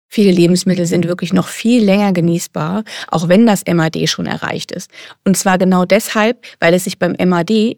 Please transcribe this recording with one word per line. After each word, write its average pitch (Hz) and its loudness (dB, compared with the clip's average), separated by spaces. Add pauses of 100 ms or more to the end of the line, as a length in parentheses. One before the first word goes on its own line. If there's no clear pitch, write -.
Viele 196 2
Lebensmittel 180 2
sind 175 -2
wirklich 180 -4
noch 180 0
viel 233 0
länger 196 2
genießbar, 175 -2 (240)
auch 165 -2
wenn 214 6
das 202 2
M 175 -2
A 160 0
D 160 -4
schon 170 -4
erreicht - -8
ist. - -12 (340)
Und 196 2
zwar 185 2
genau 185 2
deshalb, 214 0 (160)
weil 170 2
es 180 0
sich - -8
beim 175 -2
M 180 0
A 170 0
D 220 0